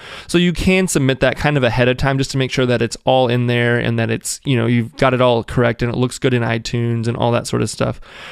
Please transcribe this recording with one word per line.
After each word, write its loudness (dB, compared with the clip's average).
So 0
you 2
can 2
submit 0
that 2
kind 0
of 2
ahead 2
of 2
time 0
just -2
to -4
make -2
sure 0
that 2
it's -2
all 4
in 0
there 2
and -2
that 0
it's, -6
you 0
know, 2
you've 0
got 4
it 2
all 2
correct 0
and -2
it -4
looks -2
good 0
in 2
iTunes -2
and -2
all -2
that -2
sort -2
of -2
stuff. -6